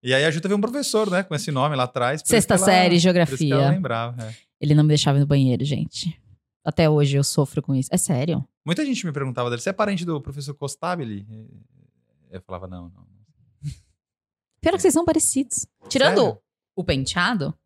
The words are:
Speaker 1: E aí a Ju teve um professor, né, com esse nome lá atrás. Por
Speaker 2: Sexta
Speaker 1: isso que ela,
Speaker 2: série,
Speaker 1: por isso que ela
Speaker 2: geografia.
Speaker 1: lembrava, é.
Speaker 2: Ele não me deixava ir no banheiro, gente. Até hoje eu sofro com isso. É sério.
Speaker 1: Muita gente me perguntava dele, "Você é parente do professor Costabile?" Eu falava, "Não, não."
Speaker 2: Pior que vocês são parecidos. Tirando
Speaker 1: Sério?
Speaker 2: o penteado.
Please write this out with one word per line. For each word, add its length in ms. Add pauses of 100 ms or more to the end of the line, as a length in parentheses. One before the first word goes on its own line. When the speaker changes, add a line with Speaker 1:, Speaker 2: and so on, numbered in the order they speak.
Speaker 1:
E 80
aí 120
a 80
Ju 80
teve 120
um 80
professor, 480
né, 140
com 100
esse 200
nome 240
lá 80
atrás. 380
Por 60
Speaker 2:
Sexta 280
Speaker 1:
isso 80
que 60
ela, 100
Speaker 2:
série, 80
Speaker 1:
por 80
isso 80
que 40
ela 60 (120)
Speaker 2:
geografia. 440
Speaker 1:
lembrava, 540
é. 100 (260)
Speaker 2:
Ele 140
não 80
me 60
deixava 280
ir 40
no 80
banheiro, 360
gente. 560 (440)
Até 260
hoje 260
eu 60
sofro 400
com 100
isso. 200
É 40
sério. 480 (220)
Speaker 1:
Muita 180
gente 220
me 60
perguntava 360
dele, 140
"Você 80
é 20
parente 320
do 160
professor 340
Costabile?" 680 (1080)
Eu 80
falava, 260
"Não, 240
não." 160 (1500)
Speaker 2:
Pior 140
que 60
vocês 140
são 100
parecidos. 600 (220)
Tirando 320
Speaker 1:
Sério? 180 (380)
Speaker 2:
o 80
penteado. 680 (120)